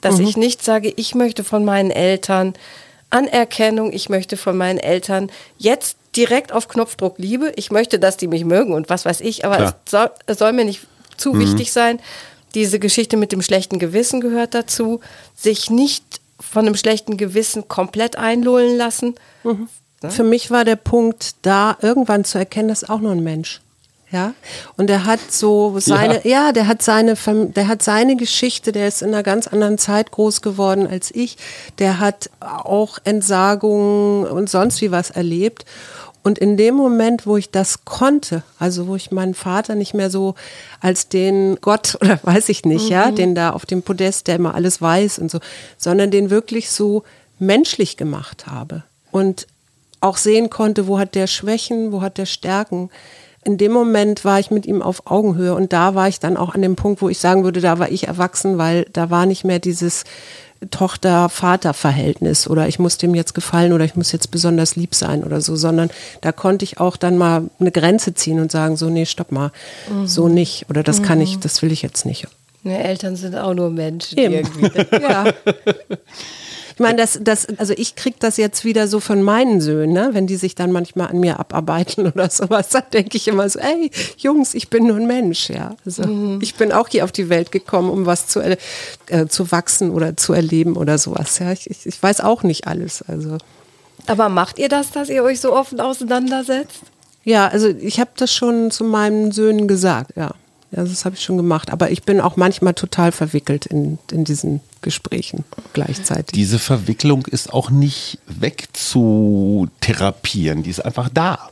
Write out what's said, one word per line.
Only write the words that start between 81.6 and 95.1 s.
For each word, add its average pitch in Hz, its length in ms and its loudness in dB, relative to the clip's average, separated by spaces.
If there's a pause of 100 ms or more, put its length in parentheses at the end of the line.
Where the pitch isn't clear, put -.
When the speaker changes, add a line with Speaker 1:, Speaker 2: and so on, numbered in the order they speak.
Speaker 2:
<laughs> 160 60 0
oder 185 180 0
sowas, 202 400 0
dann 254 220 2
denke 208 260 0
ich - 100 -2
immer 202 200 2
so, 196 100 -4
ey, 320 320 -2 (260)
Jungs, 277 380 2
ich - 160 -6
bin 233 160 4
nur 220 100 4
ein 226 100 0
Mensch, 233 440 0
ja. - 240 -8 (100)
Also 190 220 -6
Speaker 1:
Mhm. 208 340 -2
Speaker 2:
ich 214 140 -6
bin 214 180 0
auch 233 160 2
hier - 160 2
auf 185 80 -4
die 185 160 -4
Welt 170 240 0
gekommen, 185 380 0
um 185 160 0
was 175 220 0
zu - 120 -2
er-, 180 160 0 (520)
äh, 160 180 2
zu 175 260 -2
wachsen 170 380 0
oder 165 260 -2
zu - 160 0
erleben 165 440 2
oder 151 220 2
sowas, - 420 -4
ja. 180 120 -2
Ich, - 160 -8
ich, - 160 -14
ich - 180 -8
weiß 196 200 2
auch 226 200 2
nicht 165 240 0
alles, 170 400 -6
also. 156 300 -6 (680)
Speaker 1:
Aber 214 240 2
macht 180 280 -2
ihr 277 120 0
das, 285 220 -2
dass 285 180 -6